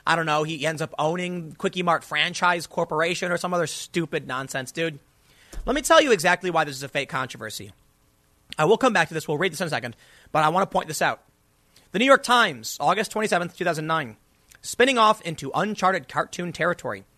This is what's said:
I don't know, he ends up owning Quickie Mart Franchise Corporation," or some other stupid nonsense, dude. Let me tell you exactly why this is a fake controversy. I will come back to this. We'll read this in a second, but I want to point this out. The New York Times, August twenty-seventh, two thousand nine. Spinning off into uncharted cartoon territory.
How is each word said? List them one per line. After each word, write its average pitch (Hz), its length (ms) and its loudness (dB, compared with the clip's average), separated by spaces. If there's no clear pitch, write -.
I 160 80 6
don't 165 100 0
know, 156 180 2
he 151 220 -6
ends 156 160 -4
up 156 160 -8
owning 170 600 -4
Quickie 185 260 -4
Mart 165 200 2
Franchise 170 600 0
Corporation," 170 680 -2
or 175 60 0
some 180 160 -4
other 170 140 0
stupid 156 580 -4
nonsense, 131 460 -6
dude. 165 280 -4
Let 254 100 0
me 302 60 0
tell 320 200 8
you 285 100 4
exactly 175 400 2
why 160 120 2
this 147 120 -6
is 131 80 -10
a 139 40 -8
fake 139 220 -4
controversy. 110 640 -8
I 156 80 2
will 214 120 6
come 247 160 2
back 165 160 2
to 165 40 -10
this. 156 140 -6
We'll 151 100 -2
read 180 140 0
this 156 100 -8
in 180 60 -2
a - 20 -8
second, 123 260 -6
but 156 120 2
I 151 60 4
want 185 200 2
to - 40 -6
point - 140 -2
this 156 140 -6
out. 139 200 0
The 190 80 -2
New 240 60 4
York 269 180 6
Times, 202 560 0
August 190 320 0
twenty-seventh, 185 460 -2
two - 80 -4
thousand 160 200 -2
nine. 156 300 -4
Spinning 254 360 2
off 214 240 4
into 147 320 -8
uncharted 185 540 0
cartoon 170 460 -4
territory. 127 500 -4